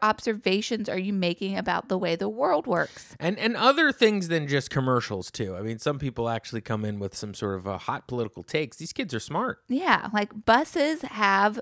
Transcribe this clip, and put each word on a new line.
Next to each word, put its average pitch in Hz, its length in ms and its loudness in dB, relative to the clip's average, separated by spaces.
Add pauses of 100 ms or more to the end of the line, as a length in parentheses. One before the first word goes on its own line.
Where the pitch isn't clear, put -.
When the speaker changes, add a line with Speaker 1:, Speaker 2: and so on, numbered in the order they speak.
Speaker 1:
observations 214 880 0
are - 100 -2
you 196 160 -2
making 190 420 0
about 185 320 -2
the 190 100 0
way 175 160 0
the 190 140 -2
world 285 380 0
works? 170 520 -2
Speaker 2:
And, 180 200 0
and 226 180 0
other 285 340 6
things 208 380 4
than 160 180 0
just 139 240 0
commercials, 123 600 0
too. 95 260 -6
I 95 60 -6
mean, 113 160 -4
some 147 200 -2
people 120 300 -4
actually 117 320 -4
come 107 240 -2
in 104 160 -4
with 98 160 -6
some 104 160 -8
sort 98 240 -4
of, 92 100 -10
uh, 95 120 -2
hot - 280 -6
political 120 360 -6
takes. 156 340 -4
These 160 160 -12
kids 220 220 -6
are 113 40 -4
smart. 233 480 -4
Speaker 1:
Yeah, 269 460 0
like, 208 320 -2
buses 302 580 4
have 208 600 2